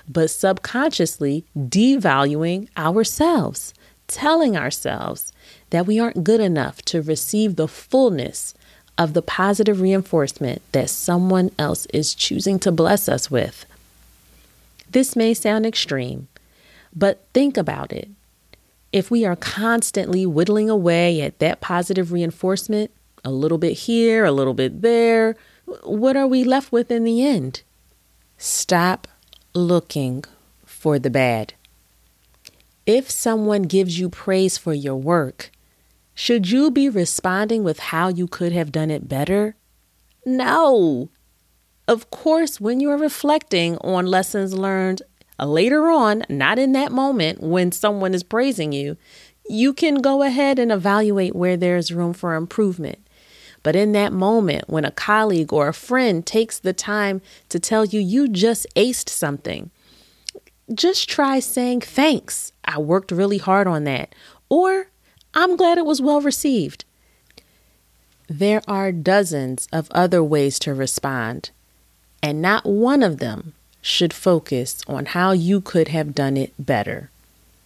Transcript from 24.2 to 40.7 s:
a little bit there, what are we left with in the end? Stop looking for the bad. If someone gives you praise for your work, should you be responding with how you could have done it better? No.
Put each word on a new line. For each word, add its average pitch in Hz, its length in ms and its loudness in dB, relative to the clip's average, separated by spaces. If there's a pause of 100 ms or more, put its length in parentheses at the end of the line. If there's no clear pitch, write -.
a 156 60 4
little 135 240 2
bit 131 260 -2
there, 226 540 4 (480)
what 254 340 0
are 277 80 2
we 254 180 2
left 262 280 0
with 240 180 0
in 233 140 0
the 233 200 2
end? 165 380 -2 (800)
Stop - 680 0 (460)
looking 160 720 0 (420)
for - 320 -2
the 135 140 -2
bad. 120 420 0 (1300)
If 262 240 2
someone 214 520 0
gives 180 360 0
you 180 100 -2
praise 190 480 0
for 165 160 -4
your 139 220 -4
work, 143 560 -2 (640)
should 208 340 0
you 269 220 4
be 277 180 2
responding 202 760 -2
with 160 160 -2
how 165 280 -2
you 180 200 -2
could 175 240 -4
have 165 200 -2
done 156 180 -2
it 143 180 -4
better? 180 480 -2 (680)
No. 240 840 2 (800)